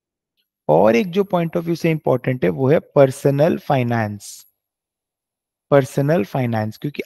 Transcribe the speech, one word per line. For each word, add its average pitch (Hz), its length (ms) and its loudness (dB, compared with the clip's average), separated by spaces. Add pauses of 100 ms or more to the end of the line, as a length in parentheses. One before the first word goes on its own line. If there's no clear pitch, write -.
(680)
और 202 280 4
एक 202 140 0
जो 196 120 0 (120)
point 170 220 -2
of 170 60 -2
view 170 140 -4
से 165 140 -2
इंपॉर्टेंट 135 540 -2
है 180 60 0
वो 135 180 -2
है 160 100 4 (180)
पर्सनल 143 640 2
फाइनेंस, 117 880 -4 (1200)
पर्सनल 143 540 0
फाइनेंस, 113 540 -4
क्योंकि - 280 -10